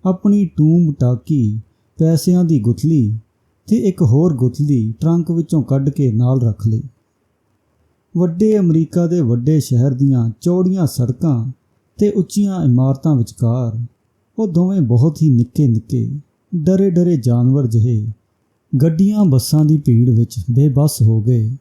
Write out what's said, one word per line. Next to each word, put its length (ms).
ਆਪਣੀ 400
ਟੂਮ 480
ਟਾਕੀ, 640
ਪੈਸਿਆਂ 460
ਦੀ 160
ਗੁਥਲੀ 580
ਤੇ 80
ਇੱਕ 260
ਹੋਰ 340
ਗੁਥਲੀ 640
ਟਰੰਕ 320
ਵਿੱਚੋਂ 320
ਕੱਢ 260
ਕੇ 220
ਨਾਲ 300
ਰੱਖ 260
ਲਈ। 160
ਵੱਡੇ 400
ਅਮਰੀਕਾ 500
ਦੇ 140
ਵੱਡੇ 380
ਸ਼ਹਿਰ 320
ਦੀਆਂ 380
ਚੌੜੀਆਂ 460
ਸੜਕਾਂ 640
ਤੇ 120
ਉੱਚੀਆਂ 560
ਇਮਾਰਤਾਂ 500
ਵਿਚਕਾਰ 640
ਉਹ 80
ਦੋਵੇਂ 340
ਬਹੁਤ 400
ਹੀ 80
ਨਿੱਕੇ-ਨਿੱਕੇ, 920
ਡਰੇ-ਡਰੇ 600
ਜਾਨਵਰ 500
ਜਿਹੇ 400
ਗੱਡੀਆਂ 440
ਬੱਸਾਂ 400
ਦੀ 120
ਭੀੜ 320
ਵਿੱਚ 260
ਬੇਬੱਸ 500
ਹੋ 200
ਗਏ 400